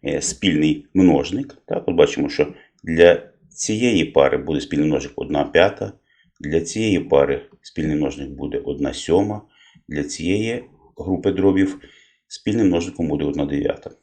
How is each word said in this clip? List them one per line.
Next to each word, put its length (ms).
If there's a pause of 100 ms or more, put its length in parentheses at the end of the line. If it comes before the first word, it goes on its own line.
е, 180
спільний 720
множник. 720
Так, 220
от 60
бачимо, 340
що 260 (300)
для 380 (260)
цієї 560
пари 340
буде 220
спільний 260
множник 300
одна 280
п'ята, 480 (480)
для 200
цієї 400
пари 420 (200)
спільний 340
множник 320
буде 300
одна 360
сьома, 480 (460)
для 160
цієї 600 (320)
групи 360
дробів 480 (460)
спільним 400
множником 420
буде 160
одна 220
дев'ята. 440 (120)